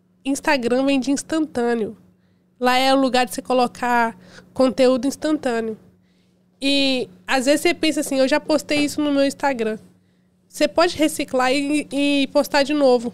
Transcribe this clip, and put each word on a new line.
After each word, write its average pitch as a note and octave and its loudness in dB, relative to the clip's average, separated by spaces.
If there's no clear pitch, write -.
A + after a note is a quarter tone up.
Instagram C4+ 0
vem C#4 2
de B3 -2
instantâneo. A#3+ -4
Lá B3 2
é C4 2
o C#4 4
lugar B3+ 2
de - -8
você - -6
colocar A#3+ -2
conteúdo C4 2
instantâneo. B3+ -4
E C4+ 0
às B3+ -2
vezes D4 4
você F4 2
pensa D4+ -2
assim, C4+ -4
"Eu C4 2
já D4 0
postei D4 -2
isso C#4+ -4
no D4 0
meu C#4 2
Instagram." B3+ -4
Você - 0
pode E4 0
reciclar C#4 0
e, C#4+ -2
e C#4+ 0
postar C#4+ 2
de C#4 -2
novo. B3 2